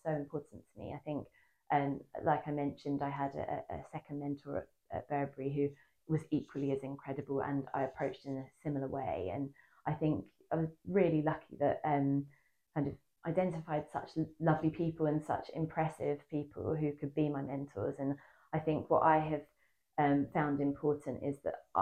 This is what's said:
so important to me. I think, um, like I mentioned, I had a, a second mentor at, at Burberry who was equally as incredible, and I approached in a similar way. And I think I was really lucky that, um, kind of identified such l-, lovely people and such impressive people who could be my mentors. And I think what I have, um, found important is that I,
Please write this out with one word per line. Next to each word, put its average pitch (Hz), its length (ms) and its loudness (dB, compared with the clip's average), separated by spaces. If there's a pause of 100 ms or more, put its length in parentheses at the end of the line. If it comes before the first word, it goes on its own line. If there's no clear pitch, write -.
so 160 80 0
important 147 500 -6 (120)
to - 60 -16
me. - 140 -8
I 143 60 -10
think, 147 260 -6 (460)
um, 139 300 2 (240)
like 156 220 2
I 151 40 -2
mentioned, 143 500 -2
I 139 80 -2
had 139 260 -2
a, - 380 -6
a - 180 -8
second 147 280 -10
mentor 143 480 -6 (240)
at, - 60 -4
at - 120 -8
Burberry 139 440 -2
who 143 160 0 (420)
was 156 100 2 (100)
equally 139 400 -2
as 135 120 0
incredible, 139 580 -4
and 139 220 0 (100)
I 139 100 0
approached 135 420 -4
in 135 120 -4
a 135 80 -8 (180)
similar 143 240 -2
way. 92 460 -4
And 139 160 -4 (360)
I 151 80 0
think 156 320 0 (260)
I 160 60 2
was 160 120 0 (160)
really 170 360 4
lucky 156 380 -2
that, 143 260 4
um, 139 400 4 (480)
kind 143 140 0
of - 60 -4 (340)
identified 165 640 0
such - 260 -6
l-, 160 80 2 (140)
lovely 160 300 4
people 160 360 0
and 151 160 2
such - 320 -2
impressive 160 640 0 (100)
people 147 440 -2
who 151 200 0
could 143 200 -6
be 151 140 2
my 143 140 -2
mentors. 139 580 -4
And 139 160 0 (380)
I 160 60 0
think 156 300 0
what - 140 6
I 160 160 8
have, 156 220 0 (560)
um, 143 360 4
found 147 280 2
important 143 600 0
is 139 220 -2
that - 120 -2 (200)
I, 95 60 6